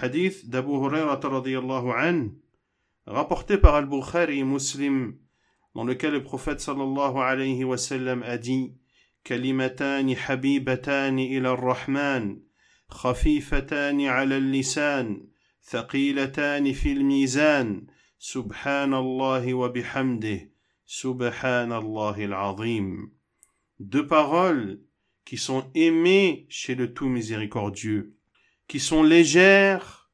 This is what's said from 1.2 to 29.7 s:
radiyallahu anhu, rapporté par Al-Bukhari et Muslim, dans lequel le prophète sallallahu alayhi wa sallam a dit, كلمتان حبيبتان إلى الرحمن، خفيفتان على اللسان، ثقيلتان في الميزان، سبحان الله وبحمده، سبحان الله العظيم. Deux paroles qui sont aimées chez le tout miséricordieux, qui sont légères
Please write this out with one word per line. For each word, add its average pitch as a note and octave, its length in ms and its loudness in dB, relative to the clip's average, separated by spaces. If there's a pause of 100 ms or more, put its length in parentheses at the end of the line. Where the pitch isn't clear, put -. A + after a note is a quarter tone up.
radiyallahu C3 640 -2
anhu, C3+ 400 0 (720)
rapporté D#3 540 -2
par D#3+ 160 8
Al-Bukhari C#3+ 640 0
et C3+ 60 0
Muslim, C3+ 720 -2 (560)
dans A2+ 100 -6
lequel C3 280 -2
le C#3 100 -2
prophète C#3 380 -6
sallallahu C3+ 580 -2
alayhi C3 460 0
wa B2+ 120 -2
sallam B2+ 460 -4
a A2+ 160 -6
dit, C3 340 -2 (540)
كلمتان C3 880 -2
حبيبتان C3+ 1000 -2
إلى C3 320 0
الرحمن، B2+ 880 -2 (500)
خفيفتان C#3+ 1200 0
على C3+ 320 2
اللسان، C3+ 880 -2 (380)
ثقيلتان C#3 1080 -2
في C#3 200 0
الميزان، C#3 920 2 (320)
سبحان C#3 760 -4
الله C3 600 -2
وبحمده، A#2+ 960 -4 (360)
سبحان B2 840 -2
الله G#2+ 520 -4
العظيم. G2+ 840 -4 (720)
Deux B2+ 260 -2
paroles D3+ 720 2 (460)
qui - 100 -12
sont C3 380 -4
aimées E3 760 4
chez - 260 -8
le A#2+ 200 -4
tout C#3 140 -4
miséricordieux, G#2+ 1080 -4 (520)
qui C#3 140 -6
sont D#3 220 4
légères F3+ 1120 6